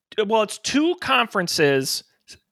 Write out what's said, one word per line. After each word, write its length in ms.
well, 200
it's 160
two 420
conferences, 1040